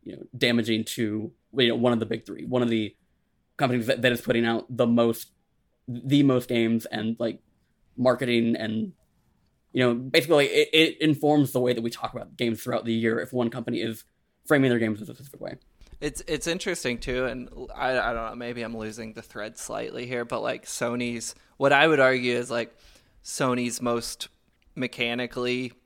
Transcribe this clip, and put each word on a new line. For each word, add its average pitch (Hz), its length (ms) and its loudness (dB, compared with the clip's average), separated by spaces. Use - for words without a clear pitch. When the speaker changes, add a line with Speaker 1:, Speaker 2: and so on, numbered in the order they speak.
Speaker 1:
you 101 120 -14
know, - 60 -18
damaging 117 480 0
to, 107 480 -4
you 127 120 4
know, - 80 2
one 120 160 2
of 117 60 2
the 110 80 -2
big 107 200 -8
three, - 180 -14
one 123 180 0
of 120 60 0
the 110 260 -2
companies 123 300 0
that, 123 160 0
that 123 100 4
is 117 80 -2
putting 117 240 2
out 117 240 0
the 123 180 2
most, 117 440 2
the 135 340 2
most 127 260 4
games 113 380 2
and, 113 320 -4
like, 113 220 -4
marketing 120 580 2
and, 110 380 -4
you 127 80 0
know, 123 140 4
basically, 143 420 2
like, 143 140 4
it, 147 220 4
it 160 280 4
informs 147 520 2
the 127 80 2
way 123 120 2
that 117 100 -2
we 117 80 -4
talk - 240 -8
about - 220 -14
games 113 260 -2
throughout 120 220 -4
the 117 80 -2
year 113 260 2
if - 140 -8
one 120 180 0
company 120 300 -6
is 113 240 -6
framing 135 240 4
their 120 100 2
games 110 200 -2
in - 40 -10
a - 100 -16
specific - 260 -20
way. - 140 -10
Speaker 2:
It's, 147 260 -6
it's 156 220 -4
interesting, 165 500 -4
too, 127 280 -4
and 123 220 -8
I, 131 180 2
I 123 200 2
don't 113 180 -4
know, 110 40 -12
maybe 120 280 -6
I'm 113 140 -6
losing 110 360 -8
the 113 100 -14
thread 110 340 -12
slightly 120 480 -8
here, 123 200 -4
but, 120 180 -4
like, 120 240 -4
Sony's, 120 680 -4
what 135 140 4
I 143 140 8
would 151 140 6
argue 127 340 4
is, 120 160 -4
like, 117 260 -4
Sony's 123 560 -2
most 120 480 -4
mechanically 123 1000 -4